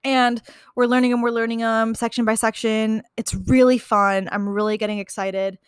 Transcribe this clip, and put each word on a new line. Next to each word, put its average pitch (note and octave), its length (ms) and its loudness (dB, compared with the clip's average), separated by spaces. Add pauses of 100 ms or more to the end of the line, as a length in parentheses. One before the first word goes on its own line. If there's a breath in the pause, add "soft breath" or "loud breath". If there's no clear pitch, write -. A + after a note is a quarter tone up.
And B3 380 2 (340 loud breath)
we're A#3+ 100 2
learning B3 260 2
'em, A#3+ 100 0
we're A#3+ 100 0
learning A3+ 300 -2
'em A3+ 320 0
section A#3 300 -2
by A3 120 2
section. A3 680 -2 (140)
It's - 160 -6
really B3+ 440 4
fun. G3 540 0
I'm G3+ 160 -4
really G#3+ 300 -2
getting G#3 220 -4
excited. G3 680 -6